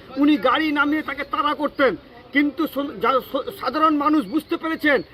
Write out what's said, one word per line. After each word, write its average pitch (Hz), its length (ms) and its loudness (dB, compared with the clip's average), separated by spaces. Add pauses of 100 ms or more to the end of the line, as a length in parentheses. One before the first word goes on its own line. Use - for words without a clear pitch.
(180)
উনি 285 200 4
গাড়ি 262 340 0
নামিয়ে 294 300 0
তাকে 285 220 -8
তাড়া 294 300 -2
করতেন, 269 420 0 (380)
কিন্তু 294 340 0
সন-, 277 340 -6
যা-, 254 180 2 (140)
স-, - 280 -6
সাধারণ 302 340 2
মানুষ 294 300 2
বুঝতে 302 320 -4
পেরেছেন 302 440 0 (120)